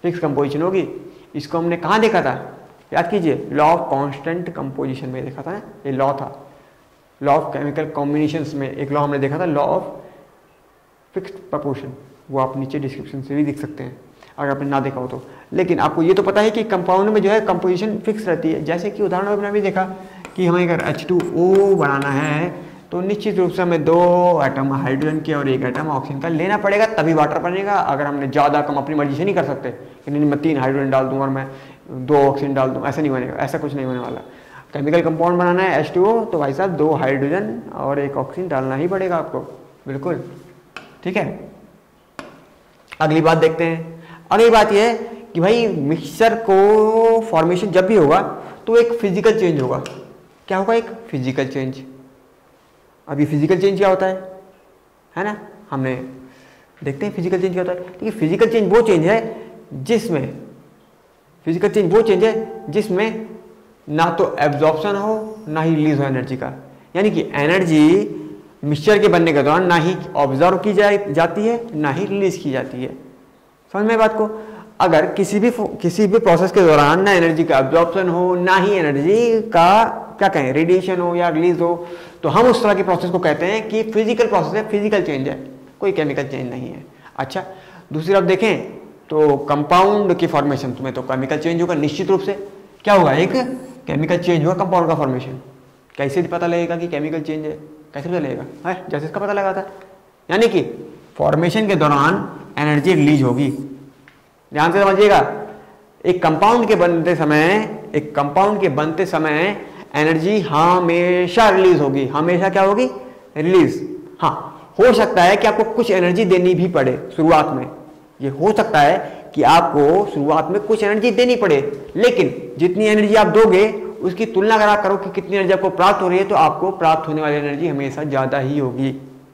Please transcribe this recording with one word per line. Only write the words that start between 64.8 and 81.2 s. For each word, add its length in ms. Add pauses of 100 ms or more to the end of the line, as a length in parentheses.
हो 520
ना 140
ही 140
release 240
हो 60
एनर्जी 320
का, 160 (420)
यानी 160
कि 240
energy 840 (460)
mixture 360
के 80
बनने 260
के 100
दौरान 220
ना 120
ही 180 (200)
absorb 440
की 140
जाए, 360
जाती 380
है 120 (160)
ना 160
ही 140
release 320
की 140
जाती 320
है। 100 (800)
समझ 120
में 120
बात 160
को? 160 (520)
अगर 320
किसी 260
भी 100
फो-, 280
किसी 300
भी 120
प्रोसेस 320
के 100
दौरान 400
ना 120
एनर्जी 300
का 160
absorption 500
हो 280
ना 200
ही 160
एनर्जी 680 (100)
का 600 (100)
क्या 80
कहें, 240
radiation 460
हो 160
या 140